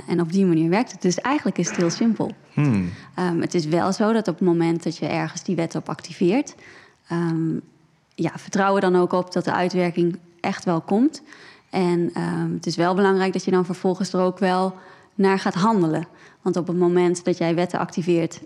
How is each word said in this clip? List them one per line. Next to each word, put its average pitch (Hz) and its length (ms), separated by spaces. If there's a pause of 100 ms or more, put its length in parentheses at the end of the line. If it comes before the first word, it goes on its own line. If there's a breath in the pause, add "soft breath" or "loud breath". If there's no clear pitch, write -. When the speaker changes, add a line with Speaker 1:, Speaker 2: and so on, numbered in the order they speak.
Speaker 1:
en 175 140
op 165 100
die 196 140
manier 165 240
werkt 214 220
het. - 100
Dus 180 180
eigenlijk 254 380
is 175 100
het - 100
heel 170 120
simpel. 202 420 (220)
Speaker 2:
Hmm. 110 360 (260 loud breath)
Speaker 1:
Ehm, 175 260
het - 120
is 170 120
wel 170 260
zo 214 220
dat 220 140
op 165 120
het 190 80
moment 165 360
dat 165 140
je - 80
ergens 160 380
die - 120
wet 165 200
op - 140
activeert, 190 640 (520 loud breath)
ehm, 165 440 (640)
ja, 165 200
vertrouw 196 400
er 202 60
dan 185 140
ook 180 180
op 180 200
dat 175 120
de - 80
uitwerking 175 640 (220)
echt - 260
wel 165 160
komt. 233 420 (460 loud breath)
En, 175 440
ehm, 170 400
het 165 120
is 165 100
wel 175 200
belangrijk 190 380
dat 185 120
je 196 60
dan 185 140
vervolgens 185 480
er 185 80
ook 185 180
wel 185 340 (420 loud breath)
naar 190 240
gaat 196 140
handelen. 175 540 (340 loud breath)
Want 185 160
op 170 100
het 175 100
moment 175 480
dat 180 120
jij 165 180
wetten 175 240
activeert, 170 680